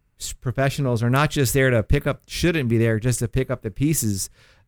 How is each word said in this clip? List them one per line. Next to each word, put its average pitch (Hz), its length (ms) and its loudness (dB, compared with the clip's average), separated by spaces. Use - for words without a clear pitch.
s-, - 140 -10
professionals 131 680 -2
are 120 80 2
not 147 180 2
just 139 240 0
there 135 160 4
to 113 140 2
pick - 240 0
up, - 200 -4
shouldn't 156 420 0
be 113 80 2
there 113 220 2
just 123 200 -2
to 120 80 -2
pick 131 240 -4
up 123 100 -6
the 110 100 -8
pieces 113 580 0